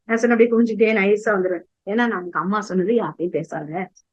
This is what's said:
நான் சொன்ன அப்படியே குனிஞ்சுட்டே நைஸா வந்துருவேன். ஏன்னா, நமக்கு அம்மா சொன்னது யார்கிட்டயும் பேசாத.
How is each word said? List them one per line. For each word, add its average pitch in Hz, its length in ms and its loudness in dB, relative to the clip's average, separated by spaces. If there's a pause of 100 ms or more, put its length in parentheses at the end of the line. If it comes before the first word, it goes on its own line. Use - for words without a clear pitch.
நான் 226 140 -2
சொன்ன 240 180 2
அப்படியே 226 140 6
குனிஞ்சுட்டே 220 460 2
நைஸா 208 360 2
வந்துருவேன். 185 340 -2 (200)
ஏன்னா, 220 220 0
நமக்கு 180 320 -6
அம்மா 202 220 -2
சொன்னது 185 320 -2
யார்கிட்டயும் 175 360 -2
பேசாத. 160 600 -6 (240)